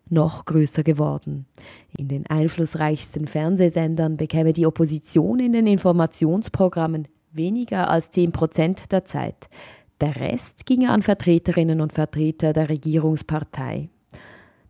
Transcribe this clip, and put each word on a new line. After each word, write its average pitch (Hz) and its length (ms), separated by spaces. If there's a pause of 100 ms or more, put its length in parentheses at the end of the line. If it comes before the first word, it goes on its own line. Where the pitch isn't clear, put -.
noch 160 380
größer 156 360
geworden. 147 640 (500)
In 139 120
den 139 180
einflussreichsten 156 1000
Fernsehsendern 160 880
bekäme 160 360
die 165 140
Opposition 160 720
in 247 140
den 226 160
Informationsprogrammen 170 1400 (240)
weniger 190 580
als 165 220
zehn 175 220
Prozent 165 580
der 185 140
Zeit. - 440 (520)
Der 147 160
Rest - 500
ginge 254 240
an 208 120
Vertreterinnen 170 760
und 151 120
Vertreter 156 600
der 156 160
Regierungspartei. 151 1200 (800)